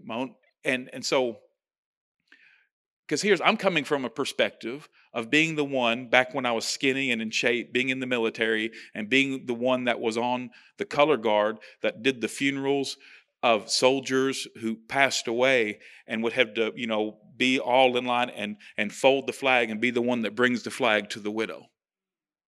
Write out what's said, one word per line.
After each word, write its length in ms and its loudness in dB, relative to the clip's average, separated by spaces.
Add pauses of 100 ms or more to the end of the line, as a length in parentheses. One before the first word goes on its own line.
My 120 -10
own, 200 -8 (280)
and, 300 -4
and 120 -10
so, 340 0 (1700)
'cause 140 -2
here's, 200 2
I'm 160 4
coming 260 0
from 220 -2
a 40 -6
perspective 800 -4 (260)
of 160 -6
being 260 2
the 100 0
one, 420 -2
back 260 4
when 120 -2
I 80 0
was 120 -2
skinny 460 0
and 100 -2
in 100 -6
shape, 420 0
being 160 0
in 100 -4
the 60 -6
military 680 0 (220)
and 160 -8
being 380 2
the 60 -2
one 320 -2
that 140 0
was 180 -2
on 340 -4 (260)
the 80 -6
color 320 2
guard 400 0 (240)
that 220 -4
did 180 0
the 60 0
funerals 720 -2 (440)
of 280 2
soldiers 800 2 (120)
who 160 -4
passed 520 0
away 520 2 (280)
and 160 -4
would 100 0
have 220 2
to, 200 0
you 120 -6
know, 300 -2 (200)
be 220 2
all 360 4
in 100 -2
line 240 0
and, 280 -8 (200)
and 140 -2
fold 360 2
the 60 -2
flag 360 2
and 100 -6
be 120 0
the 100 0
one 220 0
that 120 -6
brings 280 2
the 80 -10
flag 380 0
to 100 -10
the 120 -6
widow 340 -6 (840)